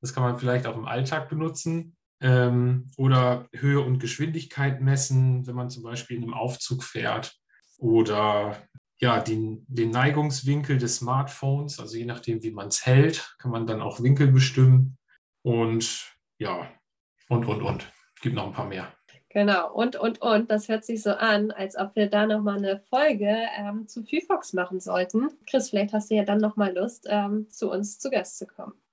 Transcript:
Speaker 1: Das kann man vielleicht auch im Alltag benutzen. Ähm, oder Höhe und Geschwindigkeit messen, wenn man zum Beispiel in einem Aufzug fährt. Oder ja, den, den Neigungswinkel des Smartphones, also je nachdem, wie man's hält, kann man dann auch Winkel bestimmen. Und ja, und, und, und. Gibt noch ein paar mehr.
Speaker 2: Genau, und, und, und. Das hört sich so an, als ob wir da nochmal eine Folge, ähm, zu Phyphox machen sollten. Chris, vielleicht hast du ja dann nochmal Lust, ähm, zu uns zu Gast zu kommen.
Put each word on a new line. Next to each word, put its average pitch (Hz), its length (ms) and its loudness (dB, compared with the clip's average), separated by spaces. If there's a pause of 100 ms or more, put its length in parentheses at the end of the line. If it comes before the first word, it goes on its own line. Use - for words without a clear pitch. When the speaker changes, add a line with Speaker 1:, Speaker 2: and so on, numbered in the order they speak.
Speaker 1:
Das - 140 -10
kann 131 80 -2
man 123 160 0
vielleicht 123 280 0
auch 110 100 -8
im 107 80 -8
Alltag 135 460 -4
benutzen. 165 640 -4 (240)
Ähm, 123 760 2
oder 127 560 4
Höhe 139 280 2
und 127 180 0
Geschwindigkeit 143 800 -4
messen, 131 680 2
wenn 123 80 -8
man 123 140 -6
zum 120 120 -14
Beispiel 117 360 -10
in 117 40 -6
einem 117 120 -8
Aufzug 127 500 -6
fährt. 110 500 -6 (440)
Oder 104 800 2 (440)
ja, 117 180 4
den, 110 480 -4
den 117 240 0
Neigungswinkel 143 880 2
des 120 200 -2
Smartphones, 139 840 -2
also 107 160 -12
je 117 80 -6
nachdem, 117 400 -6
wie 110 80 -4
man's 98 340 -4
hält, 143 520 4
kann 123 120 -6
man 113 160 -4
dann 110 160 -4
auch 101 180 -8
Winkel 135 280 4
bestimmen. 131 680 6 (460)
Und 113 680 -2 (300)
ja, 90 320 -6 (580)
und, 120 180 2
und, 107 160 -2
und. 98 300 -6 (280)
Gibt 117 160 -2
noch 98 100 -4
ein 98 60 -10
paar 101 160 -8
mehr. 95 240 -10 (380)
Speaker 2:
Genau, 202 420 0
und, 247 240 -2
und, 226 240 -2
und. 226 300 2
Das 214 180 0
hört 220 160 -2
sich 220 180 -6
so 208 100 0
an, 208 380 2
als 196 280 -10
ob 196 180 -4
wir 208 140 2
da 208 160 2
nochmal 208 320 0
eine 196 200 -2
Folge, 220 560 2 (240)
ähm, 208 300 -8
zu 233 160 -12
Phyphox - 480 -4
machen 185 260 -2
sollten. 185 520 -2 (180)
Chris, - 220 0
vielleicht 208 240 -2
hast 208 160 -2
du 220 40 0
ja 208 100 4
dann 202 140 0
nochmal 208 380 0
Lust, 208 320 -6
ähm, 208 400 -2
zu - 220 -6
uns 202 280 -6
zu 269 120 -6
Gast 202 260 -4
zu 202 100 -12
kommen. - 280 -18 (180)